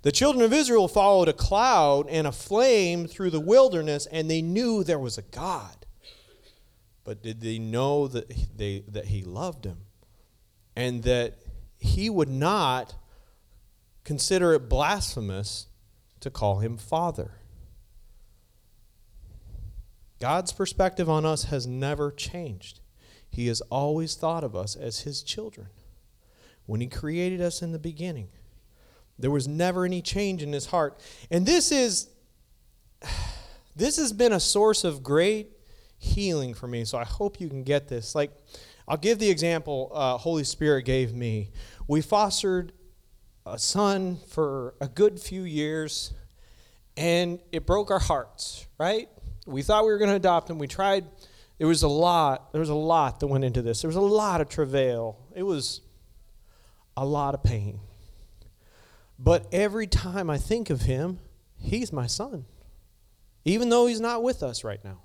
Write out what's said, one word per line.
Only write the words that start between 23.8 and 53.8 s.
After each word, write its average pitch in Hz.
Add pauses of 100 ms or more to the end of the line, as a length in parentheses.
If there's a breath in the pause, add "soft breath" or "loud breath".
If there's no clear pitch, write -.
thought 160
of 107
us 101
as 117
his 143
children. 214 (1000 soft breath)
When 107
he 120
created 175
us 175
in 165
the 160
beginning, 156 (880 soft breath)
there 127
was 135
never 180
any 180
change 190
in 147
his 139
heart. 156 (300 loud breath)
And 175
this 320
is, 247 (920)
<sighs> -
this 254
has 269
been 226
a 185
source 214
of 143
great 190 (460 soft breath)
healing 156
for 123
me, 120
so 123
I 120
hope 202
you 165
can 135
get 143
this. 120
Like, 147 (560 loud breath)
I'll 156
give 202
the 214
example, 156
uh, 131
Holy 160
Spirit 143
gave 131
me. 110 (360 loud breath)
We 151
fostered 190 (720)
a 110
son 190 (120)
for 135
a 139
good 180
few 185
years, 156 (840 soft breath)
and 170 (100)
it 160
broke 202
our 190
hearts, - (120)
right? 214 (360)
We 139
thought 214
we 220
were 208
gonna 202
adopt 175
him. 165
We 143
tried. 196 (520 soft breath)
There 156
was 165
a 151
lot, 156
there 151
was 160
a 147
lot 151
that 143
went 135
into 123
this. 117